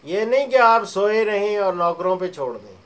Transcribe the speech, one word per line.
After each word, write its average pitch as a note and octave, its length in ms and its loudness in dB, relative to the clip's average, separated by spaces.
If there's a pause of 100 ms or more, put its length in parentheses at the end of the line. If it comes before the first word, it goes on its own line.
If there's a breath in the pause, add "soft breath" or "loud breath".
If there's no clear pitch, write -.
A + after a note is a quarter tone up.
ये G3 200 -4
नहीं C4 220 0
कि B3 100 -2
आप A3+ 280 6
सोए G#3+ 380 0
रहें G#3 360 -2
और F#3+ 160 0
नौकरों F3 420 -2
पे F#3 120 -6
छोड़ B2 280 -8
दें। G2+ 280 -20